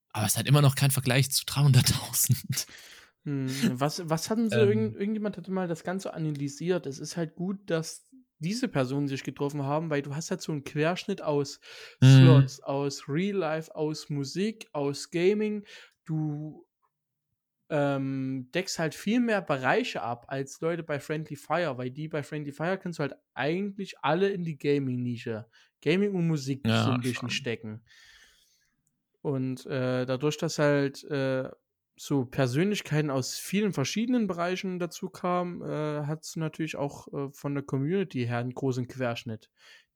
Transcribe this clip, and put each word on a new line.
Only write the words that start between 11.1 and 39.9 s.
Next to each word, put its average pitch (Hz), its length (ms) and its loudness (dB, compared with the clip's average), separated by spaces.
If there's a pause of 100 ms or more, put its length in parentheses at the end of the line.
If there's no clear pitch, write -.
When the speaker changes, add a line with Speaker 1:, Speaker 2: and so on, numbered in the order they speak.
Speaker 2:
aus 143 360 -2 (420)
Speaker 1:
Mhm. 135 180 12
Speaker 2:
Slots, 131 420 10
aus 143 480 -4
Real 190 280 0
Life, 160 380 -2
aus 156 360 -4
Musik, 160 640 -4
aus 143 380 -4
Gaming, 208 540 0 (400)
du, 156 600 -4 (1040)
ähm, 135 840 -2
deckst 175 240 -4
halt 156 160 -2
viel 220 240 0
mehr 220 240 2
Bereiche 151 600 0
ab 120 260 -6
als 135 320 -6
Leute 165 240 -4
bei 143 160 -4
Friendly 156 340 -6
Fire, 151 440 -2
weil 127 120 -6
die 147 160 -10
bei 156 160 -4
Friendly 147 300 -8
Fire 180 260 -2
kannst 175 220 -8
du - 20 0
halt 139 120 -4 (200)
eigentlich 190 680 -4
alle 180 280 2
in 180 140 -4
die 160 120 -4
Gaming-Nische, 123 920 -2 (360)
Gaming 196 320 2
und 170 140 2
Musik 139 360 -2
Speaker 1:
Ja, 113 200 4
Speaker 2:
so 113 80 2
ein 123 100 2
bisschen 123 260 -4
Speaker 1:
schon. - 20 -6
Speaker 2:
stecken. 107 520 -6 (1400)
Und, 131 460 -4
äh, 127 400 -2
dadurch, 135 320 0
dass 160 220 -4
halt, 143 440 2
äh, 135 440 -2 (520)
so 135 240 0
Persönlichkeiten 151 880 0
aus 131 240 -2
vielen 196 380 0
verschiedenen 220 560 0
Bereichen 180 500 -2
dazu 180 320 -6
kamen, 180 520 -2
äh, 147 440 -4
hat's 156 300 -6
natürlich 160 400 -4
auch, - 360 -6
äh, 139 200 -4
von 143 220 -6
der 139 100 -4
Community 143 600 0
her 120 140 -2
einen 127 160 -4
großen 127 320 -2
Querschnitt, 117 640 -6 (460)